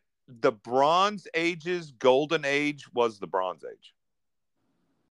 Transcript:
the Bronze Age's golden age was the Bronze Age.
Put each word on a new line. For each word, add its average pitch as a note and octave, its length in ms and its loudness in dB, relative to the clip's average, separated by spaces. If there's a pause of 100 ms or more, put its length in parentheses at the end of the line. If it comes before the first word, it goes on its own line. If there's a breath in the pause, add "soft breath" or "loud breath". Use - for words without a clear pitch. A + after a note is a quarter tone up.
(280)
the B2+ 240 0
Bronze D3+ 840 0
Age's E3+ 560 -4
golden C#3 540 2
age C#3+ 400 -2 (100)
was A#2 240 0
the F#2+ 80 -10
Bronze F2 380 -4
Age. - 300 -18 (1200)